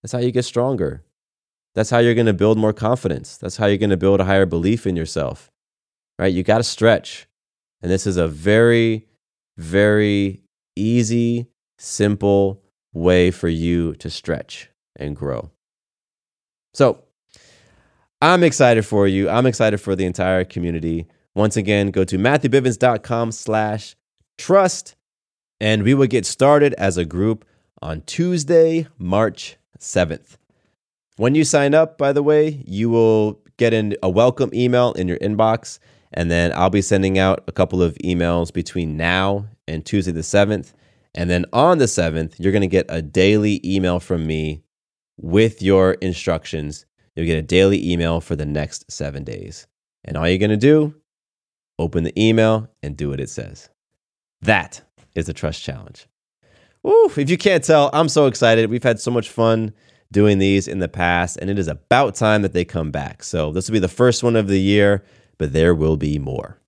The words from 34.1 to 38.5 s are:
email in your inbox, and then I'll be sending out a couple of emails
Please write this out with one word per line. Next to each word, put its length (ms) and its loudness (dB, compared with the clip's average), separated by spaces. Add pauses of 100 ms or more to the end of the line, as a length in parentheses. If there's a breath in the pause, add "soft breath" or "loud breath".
email 400 0
in 160 -4
your 100 -4
inbox, 600 -2 (340 soft breath)
and 180 -2
then 220 0
I'll 160 2
be 120 2
sending 360 0
out 300 0
a 40 -12
couple 320 0
of 200 -2
emails 500 -2